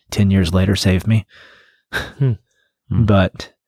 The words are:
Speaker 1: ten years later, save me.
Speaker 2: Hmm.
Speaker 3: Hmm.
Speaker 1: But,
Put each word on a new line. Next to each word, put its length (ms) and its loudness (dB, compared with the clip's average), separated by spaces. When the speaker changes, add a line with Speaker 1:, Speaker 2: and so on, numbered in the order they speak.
Speaker 1:
ten 200 0
years 220 0
later, 220 0
save 320 0
me. 180 0
Speaker 2:
Hmm. 400 -4
Speaker 3:
Hmm. 160 0
Speaker 1:
But, 460 0